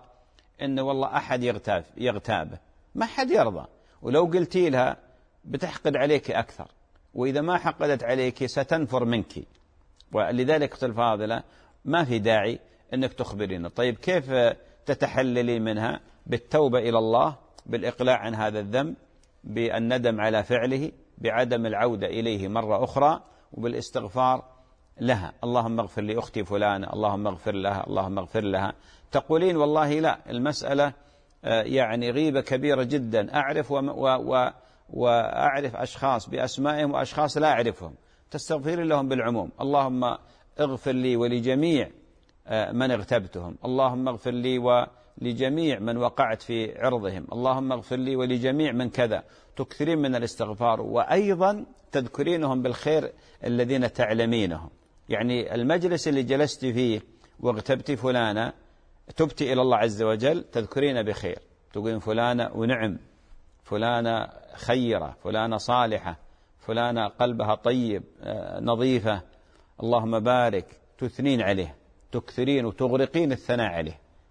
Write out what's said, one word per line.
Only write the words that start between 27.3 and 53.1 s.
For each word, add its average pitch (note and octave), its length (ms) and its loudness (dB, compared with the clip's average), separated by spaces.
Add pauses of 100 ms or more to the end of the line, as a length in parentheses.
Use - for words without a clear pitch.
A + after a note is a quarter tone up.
لها، G2 340 -2
اللهم F#2+ 320 -4
اغفر F#2+ 220 -4
لها". G2 320 -2 (400)
تقولين: E3 440 2
"والله D3+ 440 2
لا، D#3 180 2 (120)
المسألة، C#3 600 0 (520)
آه، A2+ 180 2
يعني A#2+ 480 0
غيبة C#3 300 2
كبيرة C3+ 420 0
جدًا، A#2+ 520 0
أعرف D3 380 -2
وم-، C#3 160 0
و-، C3 460 0
و-، B2+ 160 4 (400)
وأعرف A#2+ 840 2
أشخاص B2+ 520 -2
بأسمائهم C#3+ 640 0
وأشخاص C#3 460 0
لا D#3 100 4
أعرفهم"، A2+ 460 0 (360)
تستغفرين D#3+ 580 -2
لهم C#3+ 200 2
بالعموم: A#2 420 0 (100)
"اللهم C3 560 0 (440)
اغفر C3+ 320 0
لي B2+ 240 2
ولجميع، B2 760 2 (560)
آه، G#2+ 260 -2
من B2+ 180 0
اغتبتهم، F#2+ 760 -2
اللهم B2+ 440 0
اغفر B2 220 -4
لي B2 280 0
ولجميع B2 1200 0
من A2+ 180 -4
وقعت A#2+ 460 0
في A2+ 360 -4
عرضهم، G#2 540 -2
اللهم C3 400 0
اغفر A#2+ 240 -4
لي C3 200 -2
ولجميع B2+ 560 0
من A#2+ 180 -2
كذا". A2+ 340 0 (320)
تكثرين D#3 420 -2
من C3+ 160 0
الاستغفار، A2+ 640 0
وأيضًا F#3 840 2 (260)
تذكرينهم C#3+ 720 0
بالخير C#3 500 0 (320)